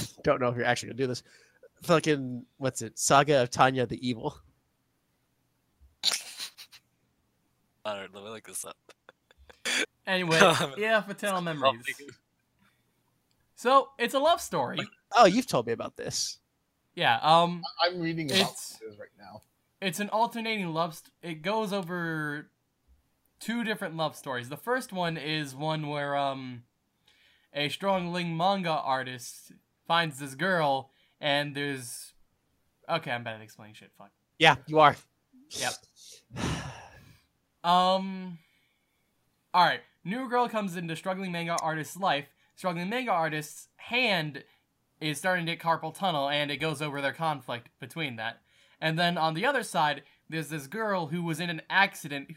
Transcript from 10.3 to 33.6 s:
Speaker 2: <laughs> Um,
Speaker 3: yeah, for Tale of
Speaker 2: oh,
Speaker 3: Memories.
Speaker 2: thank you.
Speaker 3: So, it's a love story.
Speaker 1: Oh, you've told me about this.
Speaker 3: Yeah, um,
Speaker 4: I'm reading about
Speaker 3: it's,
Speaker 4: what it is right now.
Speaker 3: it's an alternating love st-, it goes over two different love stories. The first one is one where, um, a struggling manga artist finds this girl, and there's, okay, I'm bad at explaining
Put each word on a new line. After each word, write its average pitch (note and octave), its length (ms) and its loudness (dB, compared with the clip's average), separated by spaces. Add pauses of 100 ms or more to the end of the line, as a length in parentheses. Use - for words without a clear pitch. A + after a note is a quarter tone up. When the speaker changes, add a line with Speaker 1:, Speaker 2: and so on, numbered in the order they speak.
Speaker 2:
<laughs> - 20 8
Um, D#3+ 360 6
Speaker 3:
yeah, A3 260 2
for G3+ 120 -10
Tale G#3 180 -4
of F#3 60 -2
Speaker 2:
oh, - 40 -2
Speaker 3:
Memories. C3+ 440 0
Speaker 2:
thank C#3 140 -10
you. C#3+ 80 -18 (1500)
Speaker 3:
So, C4 440 4
it's A#3 160 0
a C#4 40 4
love E4 220 4
story. C3 380 -4 (380)
Speaker 1:
Oh, A#3 100 12
you've G3+ 200 4
told B2 200 0
me A#2 60 -2
about A2 240 -6
this. - 420 -6 (580)
Speaker 3:
Yeah, C3+ 260 4
um, E3+ 400 6 (220)
Speaker 4:
I'm F3+ 160 0
reading E3 300 -2
about F#3+ 100 4 (120)
Speaker 3:
it's, - 280 -14
Speaker 4:
what - 80 -14
it G#2+ 60 -16
is G#2 40 -20
right G#2 100 -16 (100)
now. G2+ 240 -20 (380)
Speaker 3:
it's F#3+ 200 -4
an G#3 100 -4
alternating A3 640 -2
love D#3+ 220 -2
st-, - 160 -20 (100)
it E3 200 -10
goes G#3 300 -2
over E3 800 -4 (880)
two A#3 260 -4
different G3 320 -4
love D#3+ 200 -2
stories. B2 320 -6
The D3 80 -10
first B3 360 -4
one E3+ 240 -2
is D3+ 380 -4
one D#3 340 -4
where, C#3+ 280 -2
um, C3+ 460 -4 (880)
a C#3+ 180 -2
struggling F3 680 -2
manga F3+ 340 2
artist C3 840 -4 (340)
finds E3 320 2
this C#3 160 -10
girl, D3 560 2 (300)
and D3 340 0
there's, C#3 580 -6 (760)
okay, D#3+ 220 -4
I'm A#2+ 140 -4
bad A2+ 120 -8
at G#2+ 60 -16
explaining G#2+ 320 -20